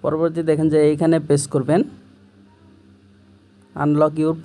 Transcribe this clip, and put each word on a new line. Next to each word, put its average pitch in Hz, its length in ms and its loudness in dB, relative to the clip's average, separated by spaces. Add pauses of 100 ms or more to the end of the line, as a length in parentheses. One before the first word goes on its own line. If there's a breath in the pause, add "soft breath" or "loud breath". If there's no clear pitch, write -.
পরবর্তী 160 420 -2
দেখেন 156 260 0
যে 151 120 2
এইখানে 156 380 2
প্রেস 147 280 0
করবেন 147 360 0 (1900)
unlock 147 380 0
your 156 320 -2